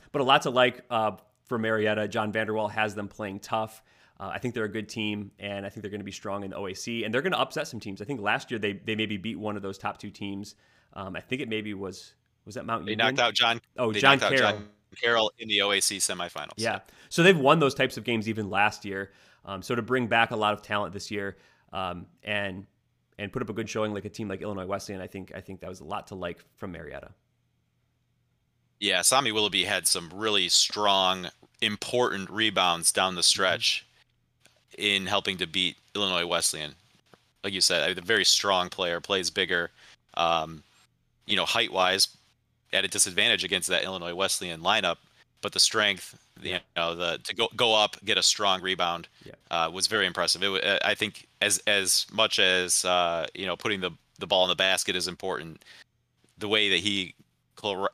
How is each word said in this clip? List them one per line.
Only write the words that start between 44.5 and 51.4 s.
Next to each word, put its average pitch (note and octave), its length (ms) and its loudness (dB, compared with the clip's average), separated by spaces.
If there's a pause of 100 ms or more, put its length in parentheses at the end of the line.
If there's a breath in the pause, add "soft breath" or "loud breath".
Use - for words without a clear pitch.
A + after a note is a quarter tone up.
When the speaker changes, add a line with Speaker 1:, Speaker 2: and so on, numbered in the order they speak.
Speaker 2:
lineup, F#2 360 2 (440 soft breath)
but G#2 100 -4
the - 80 -2
strength, G2+ 580 0 (240)
you D#2+ 100 -8
Speaker 1:
Yeah. F2+ 80 -2 (160)
Speaker 2:
know, E2+ 200 0
the, E2+ 280 -2
to G2+ 120 -8
go, A#2 200 0
go A2+ 180 4
up, G#2 320 2
get G2+ 120 2
a F2+ 60 2
strong G2 380 2
rebound, F2 460 -2 (180)
Speaker 1:
Yeah. - 80 -18 (160)
Speaker 2:
uh, E2 220 0
was F2+ 160 -2
very G#2 180 2
impressive. F2 380 0
It G2+ 60 2
wa-, F#2+ 80 0
uh, F#2 260 2
I G#2 100 4
think - 340 -6 (140)